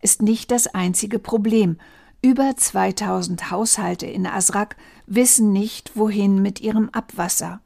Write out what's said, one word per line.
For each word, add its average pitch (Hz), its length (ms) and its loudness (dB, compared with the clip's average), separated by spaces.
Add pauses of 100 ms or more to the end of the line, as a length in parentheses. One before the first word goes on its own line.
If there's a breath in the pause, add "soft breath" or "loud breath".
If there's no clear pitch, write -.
ist - 220 0
nicht 220 280 0
das 240 160 0
einzige 185 520 -2
Problem. 214 580 2 (460 soft breath)
Über 269 340 4
zweitausend 185 920 -2
Haushalte 185 560 -2
in 185 200 -4
Azraq 202 500 -2 (300 loud breath)
wissen 226 460 4
nicht, 208 420 -4
wohin 202 460 2
mit 196 220 -2
ihrem 214 260 0
Abwasser. 180 760 -6